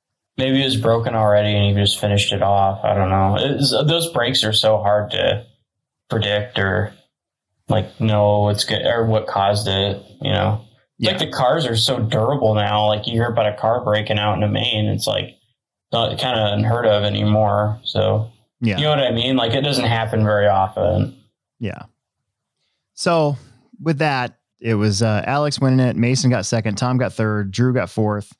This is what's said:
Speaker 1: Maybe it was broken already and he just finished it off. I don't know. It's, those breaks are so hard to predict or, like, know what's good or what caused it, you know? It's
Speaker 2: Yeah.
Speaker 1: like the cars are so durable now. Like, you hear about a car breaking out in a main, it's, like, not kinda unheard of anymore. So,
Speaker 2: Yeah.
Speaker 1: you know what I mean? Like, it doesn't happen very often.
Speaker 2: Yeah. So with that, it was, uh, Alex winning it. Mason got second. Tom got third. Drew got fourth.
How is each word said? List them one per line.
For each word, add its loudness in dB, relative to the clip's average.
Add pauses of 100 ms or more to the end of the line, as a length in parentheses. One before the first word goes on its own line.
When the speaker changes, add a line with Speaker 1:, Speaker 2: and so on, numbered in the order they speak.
(380)
Speaker 1:
Maybe 0
it 0
was -2
broken 0
already 2
and 2
he 2
just 0
finished 0
it 0
off. 2
I 0
don't 0
know. 2
It's, 0
those 0
breaks 0
are 0
so 2
hard 0
to -2 (640)
predict -2
or, -2 (720)
like, -2
know 2
what's 0
good -4
or 0
what 0
caused 0
it, -2 (200)
you -2
know? 0 (380)
It's 0
Speaker 2:
Yeah. 0
Speaker 1:
like -4
the -4
cars 0
are -2
so -2
durable 0
now. 0
Like, -2
you -8
hear 0
about 0
a -12
car -2
breaking 0
out 0
in 0
a 0
main, -2
it's, -2
like, -4 (560)
not -2
kinda -2
unheard 0
of 2
anymore. 0
So, -2 (300)
Speaker 2:
Yeah. 0
Speaker 1:
you -2
know 2
what 2
I 2
mean? 0
Like, 0
it 0
doesn't 0
happen 0
very 2
often. 0 (380)
Speaker 2:
Yeah. -8 (1120)
So 0 (440)
with -2
that, -2 (200)
it 0
was, 2
uh, 2
Alex -2
winning 4
it. 2
Mason 2
got 0
second. -2
Tom -2
got -2
third. -2
Drew 2
got 0
fourth. -2